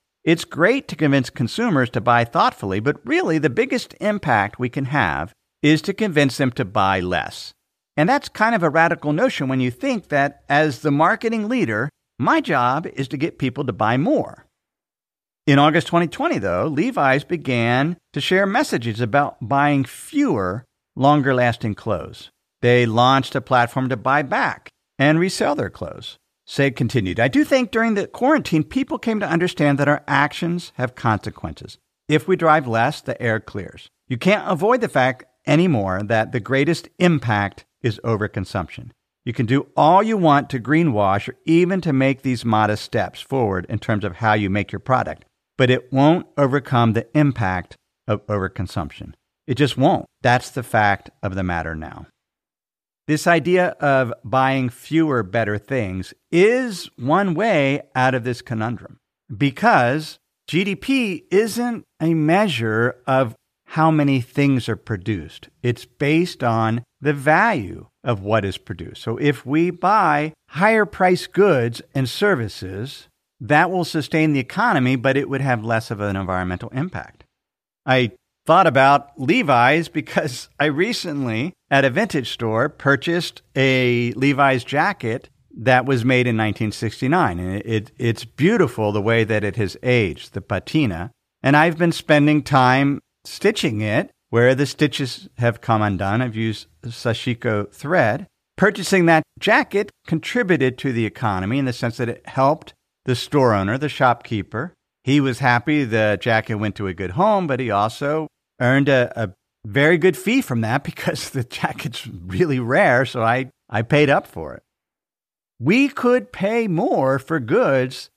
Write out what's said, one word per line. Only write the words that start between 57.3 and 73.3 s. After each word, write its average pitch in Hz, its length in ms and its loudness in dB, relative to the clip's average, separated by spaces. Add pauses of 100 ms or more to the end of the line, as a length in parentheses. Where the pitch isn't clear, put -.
way 147 480 0 (120)
out 131 200 2
of 123 80 -4
this 120 180 -6
conundrum, 110 580 -8 (380)
because 143 840 2 (280)
G 175 180 0
D 196 120 -4
P 226 540 -2
isn't 226 540 0 (160)
a 165 140 2
measure 139 800 2 (100)
of 131 280 0 (300)
how 160 260 2
many 143 300 2
things 139 480 0
are 110 80 -4
produced. 92 720 -8 (140)
It's 120 220 -2
based 160 600 -2
on 113 400 0 (160)
the 139 120 0
value 143 720 0 (180)
of 113 180 -2
what 104 220 0
is 95 140 -6
produced. - 440 -14
So 113 140 -6
if 143 300 -2
we 160 240 0
buy 175 600 0 (180)
higher 214 340 2
priced 185 480 0
goods 135 500 2 (120)
and 131 140 -2
services, 117 1000 -4 (320)